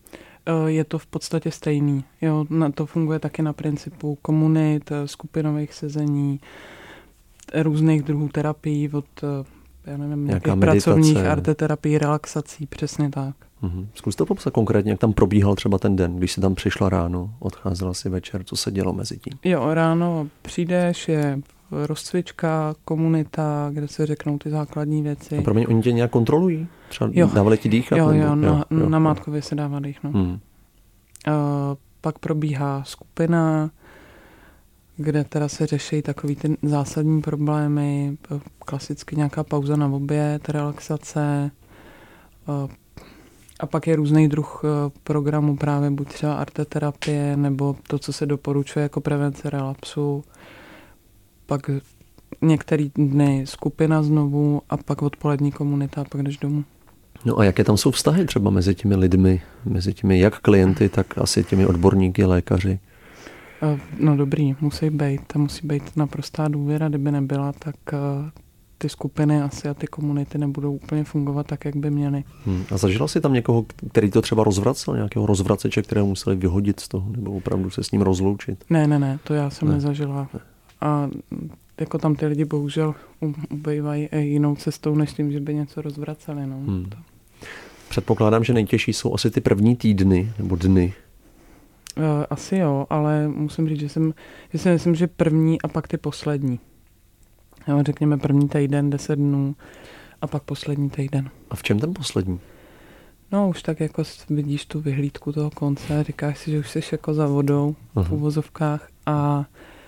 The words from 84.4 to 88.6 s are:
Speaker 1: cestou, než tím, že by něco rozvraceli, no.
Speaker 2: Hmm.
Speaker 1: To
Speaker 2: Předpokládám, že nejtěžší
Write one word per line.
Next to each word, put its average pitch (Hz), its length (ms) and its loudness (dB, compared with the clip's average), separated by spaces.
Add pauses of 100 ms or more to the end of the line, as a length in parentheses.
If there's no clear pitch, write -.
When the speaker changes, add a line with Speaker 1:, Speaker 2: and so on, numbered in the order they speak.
Speaker 1:
cestou, 151 380 -4
než 151 180 2
tím, 147 200 -2
že 143 80 -4
by 147 140 -4
něco 151 280 -6
rozvraceli, 147 640 -10
no. 135 100 -8
Speaker 2:
Hmm. 104 340 -4
Speaker 1:
To 104 60 -14 (920)
Speaker 2:
Předpokládám, 110 560 2
že 127 80 2
nejtěžší 110 400 2